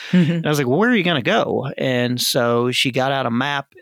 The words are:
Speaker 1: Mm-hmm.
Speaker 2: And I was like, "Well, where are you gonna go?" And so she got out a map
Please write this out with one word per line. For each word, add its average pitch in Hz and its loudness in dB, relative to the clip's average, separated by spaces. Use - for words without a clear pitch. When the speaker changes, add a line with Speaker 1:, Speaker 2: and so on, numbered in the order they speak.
Speaker 1:
Mm-hmm. 170 4
Speaker 2:
And 165 -2
I - 2
was 151 2
like, 139 0
"Well, 131 2
where 226 2
are 247 4
you 175 0
gonna 165 0
go?" 147 -2
And 123 0
so 120 0
she 127 -2
got 131 0
out 135 -2
a 117 -4
map 139 -4